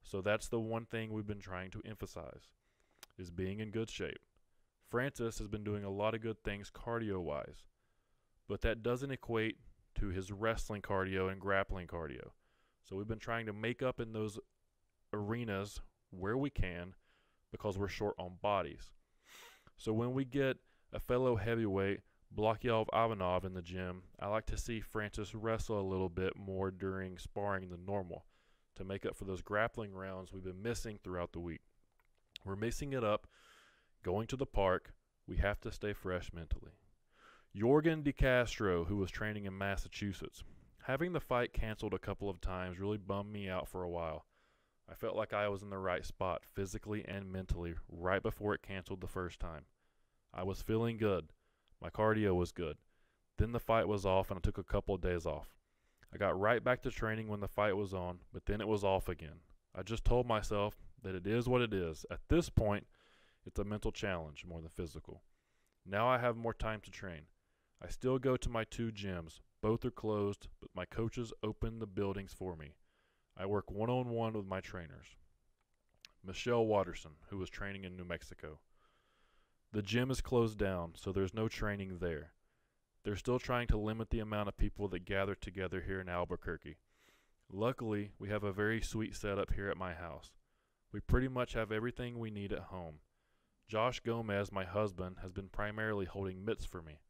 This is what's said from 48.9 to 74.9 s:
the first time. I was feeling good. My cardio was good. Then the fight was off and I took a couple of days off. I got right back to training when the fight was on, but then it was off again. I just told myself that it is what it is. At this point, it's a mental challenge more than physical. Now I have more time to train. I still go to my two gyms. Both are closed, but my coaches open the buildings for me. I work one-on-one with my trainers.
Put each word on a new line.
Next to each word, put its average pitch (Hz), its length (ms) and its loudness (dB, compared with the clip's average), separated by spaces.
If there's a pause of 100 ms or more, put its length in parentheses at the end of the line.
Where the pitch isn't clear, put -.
the 90 60 -6
first 90 320 -4
time. 82 260 -6 (680)
I 92 100 -4
was 95 200 -2
feeling 113 340 2
good. 98 340 2 (480)
My 85 120 -8
cardio 107 440 6
was 90 160 2
good. 78 260 -4 (600)
Then 110 140 4
the 117 80 0
fight 113 280 6
was 101 180 2
off 95 260 6
and 95 60 -2
I 87 40 -6
took - 160 2
a 95 60 -6
couple 101 320 2
of 90 60 -4
days 87 260 2
off. 76 280 -4 (580)
I - 40 -12
got 92 220 4
right 107 240 4
back 127 180 2
to 127 100 -2
training 110 360 -2
when 107 120 -2
the 101 80 -2
fight 104 300 4
was 98 160 -2
on, 90 260 -2 (140)
but - 120 -8
then 104 140 0
it 104 80 0
was 104 160 4
off 95 240 6
again. 82 320 -6 (340)
I 92 100 -8
just 110 200 -2
told 123 240 8
myself 104 480 2 (260)
that 95 140 -4
it 90 100 -4
is 117 220 4
what 123 140 6
it 110 120 2
is. 85 380 0
At 85 80 -4 (100)
this 160 200 6
point, 104 360 4 (600)
it's - 140 -6
a 101 40 2
mental 104 280 -2
challenge 82 540 -2
more 82 140 -8
than 80 100 -10
physical. - 540 -8 (640)
Now 104 220 2
I 127 100 6
have 120 180 4
more 117 180 -2
time 110 280 -2
to - 100 -18
train. 87 300 -8 (600)
I 90 80 -10
still 131 300 2
go 127 180 4
to - 120 0
my 113 140 0
two 113 280 -4
gyms. 92 480 -6 (220)
Both 110 240 2
are 123 60 0
closed, 104 560 0 (140)
but - 140 -16
my 90 100 -4
coaches 113 560 -4
open 113 380 -2
the 110 80 -4
buildings 98 460 -2
for 92 220 -6
me. 73 200 -12 (600)
I 92 120 -4
work 101 240 0
one-on-one 117 640 2
with 104 120 -2
my 95 160 -2
trainers. 82 560 -12 (1040)